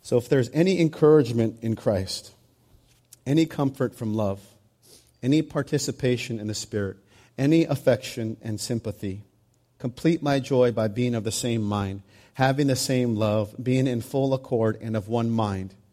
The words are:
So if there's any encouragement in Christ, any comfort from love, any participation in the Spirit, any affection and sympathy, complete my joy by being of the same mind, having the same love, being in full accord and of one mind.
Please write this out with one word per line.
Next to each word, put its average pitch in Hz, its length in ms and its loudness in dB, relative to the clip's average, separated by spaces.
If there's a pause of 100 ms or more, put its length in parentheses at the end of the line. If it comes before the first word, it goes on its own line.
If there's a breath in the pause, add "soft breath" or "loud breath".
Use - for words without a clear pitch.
So 123 160 0
if 117 100 -4
there's 135 220 2
any 175 300 2
encouragement 143 800 4
in 113 120 -2
Christ, 98 580 -2 (920)
any 156 200 4
comfort 135 500 -2
from 110 180 -4
love, 101 260 -2 (800 soft breath)
any 147 220 2
participation 131 960 -2
in 107 80 -8
the 107 80 -4
Spirit, 101 420 -6 (400 soft breath)
any 156 280 4
affection 113 800 -2
and 107 180 -6
sympathy, 104 640 -6 (560)
complete 160 440 -2
my 139 180 0
joy 127 300 4
by 110 180 0
being 120 260 -2
of 110 100 -4
the 107 80 -4
same 117 300 -2
mind, 101 400 -2 (320 soft breath)
having 135 320 2
the 131 100 2
same 127 380 0
love, 107 480 0
being 131 240 2
in 120 140 -2
full 135 340 -2
accord 113 460 -2
and 110 160 -6
of 101 120 -4
one 117 220 0
mind. 98 440 -2 (180)